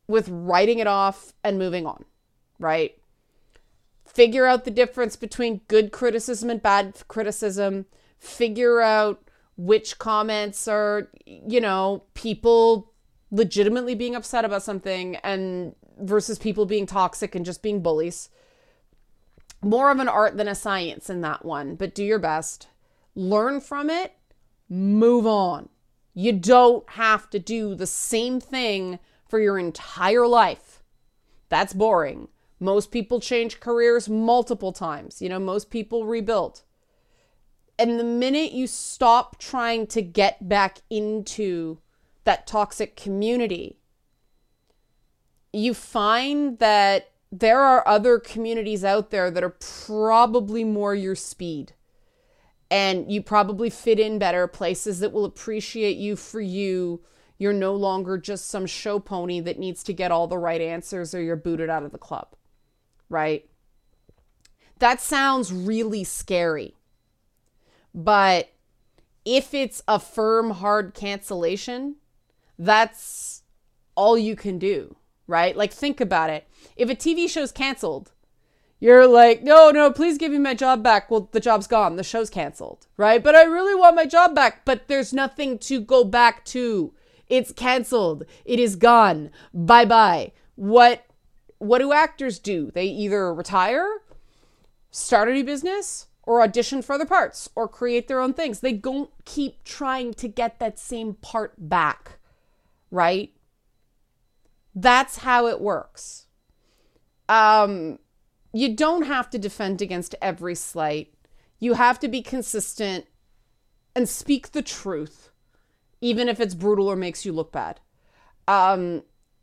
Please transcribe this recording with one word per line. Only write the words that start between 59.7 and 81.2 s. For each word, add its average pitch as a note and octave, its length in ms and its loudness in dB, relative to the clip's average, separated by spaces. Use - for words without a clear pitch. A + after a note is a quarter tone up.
to G3 100 -8
get F3+ 180 -4
all E3+ 140 0
the F3+ 100 -6
right E3+ 240 -4
answers E3 540 -10
or F3+ 80 -8
you're E3 140 -6
booted D#3+ 340 -6
out D#3+ 120 -4
of C#3+ 100 -14
the - 60 -20
club, - 380 -14
right? D#3 400 -4
That B3 220 2
sounds C4+ 500 -2
really G#3 540 -6
scary. E3+ 720 -4
But F#3+ 600 2
if C4 300 0
it's C4+ 340 -6
a G#3 100 2
firm, A3+ 520 -2
hard G#3 440 -4
cancellation, G3+ 1040 -8
that's - 880 -2
all G#3+ 200 4
you G#3+ 200 -4
can F#3 240 -8
do, F3 360 -6
right? E3+ 300 0
Like, G#3 160 -2
think C#4+ 280 -6
about F3 300 -2
it. D#3 160 -10
If A#3 120 0
a C4 60 -4
T D#4+ 200 -2
V E4+ 120 -2
show's D#4 240 -6
canceled, B3 640 -8
you're B3 300 12
like, A#3 340 10
"No, D4+ 280 12
no, D4 200 6
please D4+ 280 0
give D#4 120 -4
me C#4+ 80 0
my C#4 160 0
job C4 280 2
back." A3 280 2
Well, G#3+ 220 -2